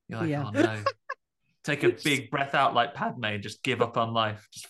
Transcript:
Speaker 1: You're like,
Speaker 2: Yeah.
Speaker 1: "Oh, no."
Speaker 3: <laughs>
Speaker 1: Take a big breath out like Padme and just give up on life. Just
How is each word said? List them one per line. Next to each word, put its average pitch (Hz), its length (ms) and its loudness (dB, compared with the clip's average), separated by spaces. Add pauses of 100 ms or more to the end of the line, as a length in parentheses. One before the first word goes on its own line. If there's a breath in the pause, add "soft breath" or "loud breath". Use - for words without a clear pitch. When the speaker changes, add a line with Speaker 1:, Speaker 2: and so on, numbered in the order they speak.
Speaker 1:
You're 113 140 -8
like, 160 80 0
Speaker 2:
Yeah. 143 180 -2
Speaker 1:
"Oh, - 20 -6
no." 107 380 2
Speaker 3:
<laughs> - 800 -10
Speaker 1:
Take 147 180 -2
a 127 60 6
big 131 420 0
breath 139 240 -2
out 131 180 4
like 120 200 4
Padme 123 320 -4
and 104 180 -4
just - 200 -10
give 120 180 0
up 117 160 0
on 113 160 0
life. 110 380 -2
Just - 180 -16